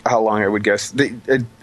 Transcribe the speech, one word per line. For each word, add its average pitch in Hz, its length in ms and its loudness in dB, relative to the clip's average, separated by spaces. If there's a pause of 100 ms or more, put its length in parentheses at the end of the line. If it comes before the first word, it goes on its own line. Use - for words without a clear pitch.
how 120 160 2
long 107 220 0
I 98 60 2
would 104 140 0
guess. 104 280 0
They, 139 240 -2 (120)
at, 131 140 2 (220)